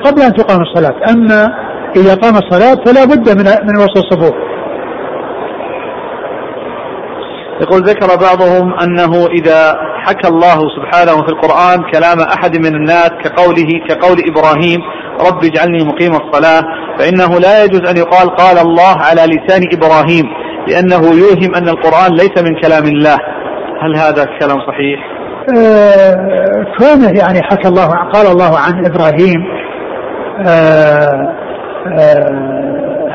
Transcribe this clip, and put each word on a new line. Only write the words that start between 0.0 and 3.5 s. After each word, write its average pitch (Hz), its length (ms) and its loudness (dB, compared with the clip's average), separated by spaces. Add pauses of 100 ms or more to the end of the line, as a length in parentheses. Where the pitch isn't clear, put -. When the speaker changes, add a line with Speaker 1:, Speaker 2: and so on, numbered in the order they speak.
Speaker 1:
قبل 285 180 2
أن 247 100 4
تقام 190 300 0
الصلاة. 160 320 -2 (160)
أما 220 380 2 (480)
إذا 190 180 4
قام 220 200 2
الصلاة 202 420 2 (100)
فلا 262 180 6
بد 247 240 2
من، 202 160 2
من 208 320 2